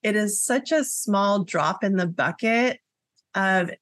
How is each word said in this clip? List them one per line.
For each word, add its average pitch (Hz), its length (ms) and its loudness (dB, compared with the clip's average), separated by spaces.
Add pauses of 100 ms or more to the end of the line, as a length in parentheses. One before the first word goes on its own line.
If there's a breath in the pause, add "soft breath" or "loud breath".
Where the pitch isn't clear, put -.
it 214 140 0
is 208 260 -2
such 277 300 -2
a 311 120 2
small 202 600 0
drop 165 380 -2
in 196 140 2
the 180 100 0
bucket 226 720 0 (560)
of 190 360 2 (120)